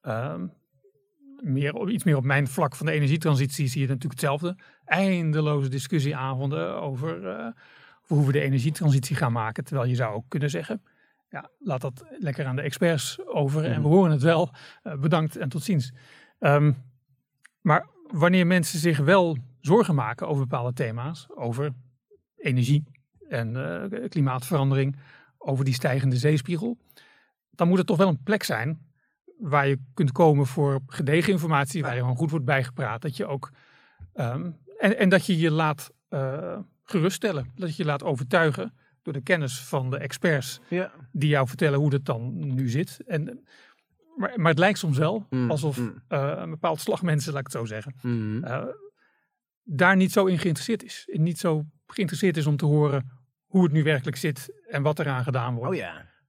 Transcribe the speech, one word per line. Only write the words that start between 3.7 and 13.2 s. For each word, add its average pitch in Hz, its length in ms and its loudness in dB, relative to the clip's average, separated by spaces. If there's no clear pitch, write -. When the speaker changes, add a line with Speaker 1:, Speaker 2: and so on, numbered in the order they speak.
Speaker 1:
je 135 60 0
natuurlijk 131 340 -6
hetzelfde. 156 360 -2
Eindeloze 156 840 0
discussieavonden 135 1120 -2
over, 160 480 -6
eh, - 180 -8
over - 140 0
hoe 147 100 6
we 139 60 2
de 147 80 2
energietransitie 139 760 0
gaan 123 160 0
maken. 113 320 -2
Terwijl 127 240 -2
je 123 60 0
zou 117 200 -2
ook 117 140 -8
kunnen 147 220 -2
zeggen, 170 320 -6
ja, - 300 -14
laat 156 220 -6
dat 127 240 -10
lekker 151 280 -4
aan 127 100 -4
de 147 60 -4
experts - 640 -2